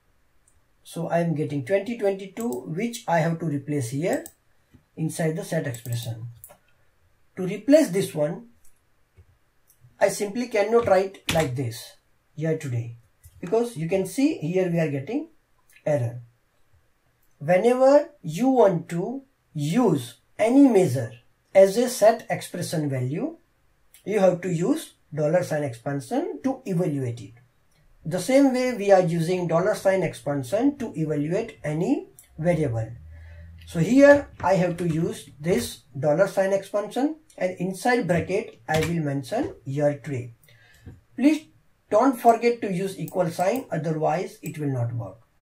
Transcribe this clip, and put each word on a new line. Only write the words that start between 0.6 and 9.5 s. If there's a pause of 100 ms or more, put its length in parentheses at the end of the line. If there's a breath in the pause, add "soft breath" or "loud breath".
So
I
am
getting
twenty
twenty-two,
which
I
have
to
replace
here (720)
inside
the
set
expression. (1080)
To
replace
this
one, (1500)